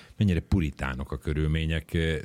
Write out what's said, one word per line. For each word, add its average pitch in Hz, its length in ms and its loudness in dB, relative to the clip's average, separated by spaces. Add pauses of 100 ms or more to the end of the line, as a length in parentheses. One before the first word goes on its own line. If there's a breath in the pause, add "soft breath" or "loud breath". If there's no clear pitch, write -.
(160 loud breath)
mennyire 95 240 4
puritánok 69 720 -2
a 69 60 -4
körülmények. 78 760 0
Ö, 80 300 2